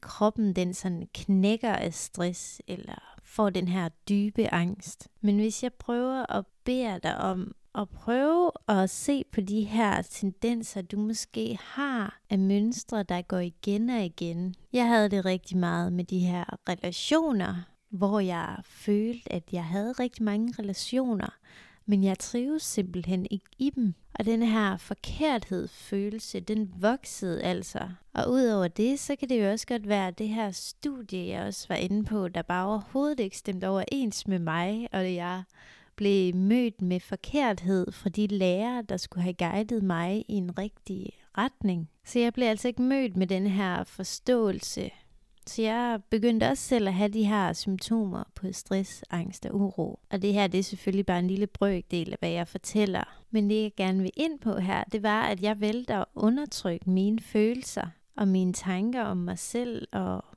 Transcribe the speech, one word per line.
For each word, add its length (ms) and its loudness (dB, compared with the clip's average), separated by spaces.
kroppen 520 0
den 200 0
sådan 400 -6
knækker 600 2
af 200 -2
stress 720 -6
eller 560 -12
får 260 2
den 180 0
her 220 0
dybe 440 2
angst. 540 -4
Men 140 4
hvis 280 0
jeg 100 -4
prøver 580 -4
at 140 -2
bede 400 0
dig 140 0
om 380 -2
at 140 -4
prøve 600 2
at 220 4
se 420 0
på 100 0
de 220 0
her 380 2
tendenser, 800 -4
du 180 -6
måske 640 -4
har 580 -4
af 100 4
mønstre, 640 2
der 180 -2
går 180 -2
igen 500 -2
og 160 0
igen. 500 -4
Jeg 140 4
havde 220 6
det 160 2
rigtig 320 0
meget 360 2
med 100 0
de 160 -2
her 260 0
relationer, 880 0
hvor 300 2
jeg 440 -2
følte, 680 -2
at 180 -4
jeg 140 -2
havde 260 -2
rigtig 320 -4
mange 360 0
relationer, 800 -2
men 180 4
jeg 160 2
trives 440 -2
simpelthen 680 -2
ikke 140 -6
i 120 0
dem. 240 0
Og 60 0
den 180 2
her 340 2
forkerthedsfølelse, 1600 -4
den 380 -2
voksede 640 0
altså. 360 -4
Og 180 0
udover 360 4
det, 320 0
så 160 -4
kan 140 -6
det 120 4
jo 100 4
også 160 -4
godt 200 -4
være 240 2
det 180 -4
her 220 -2
studie, 760 -8
jeg 200 -4
også 200 -8
var 80 -2
inde 280 0
på, 240 0
der 140 -4
bare 260 -2
overhovedet 520 0
ikke 180 -2
stemte 300 -4
overens 600 -2
med 120 2
mig, 520 -2
og 220 -2
jeg 300 -4
blev 400 4
mødt 460 4
med 180 2
forkerthed 920 0
fra 180 -2
de 180 0
lærere, 540 2
der 160 -4
skulle 260 -4
have 100 0
guidet 500 0
mig 440 0
i 60 -6
en 240 -2
rigtig 520 -8
retning. 520 0
Så 140 0
jeg 140 4
blev 140 2
altså 200 0
ikke 140 -2
mødt 360 2
med 100 2
den 200 2
her 360 0
forståelse. 1080 -2
Så 140 -4
jeg 380 0
begyndte 400 4
også 140 0
selv 240 4
at 60 2
have 160 4
de 140 2
her 300 4
symptomer 720 -2
på 160 -8
stress, 580 -4
angst 360 -6
og 100 -4
uro. 440 -2
Og 100 -2
det 120 2
her, 140 4
det 120 2
er 40 2
selvfølgelig 420 -2
bare 140 2
en 80 2
lille 200 0
brøkdel 640 0
af, 80 -8
hvad 100 -2
jeg 180 -2
fortæller. 840 -2
Men 180 2
det, 140 2
jeg 140 -4
gerne 240 2
vil 140 0
ind 240 -2
på 180 -2
her, 260 0
det 200 -4
var, 180 4
at 200 0
jeg 200 0
valgte 320 -2
at 120 0
undertrykke 720 0
mine 300 4
følelser 680 0
og 100 2
mine 260 4
tanker 500 -2
om 140 -2
mig 220 -4
selv, 520 -6
og 340 -4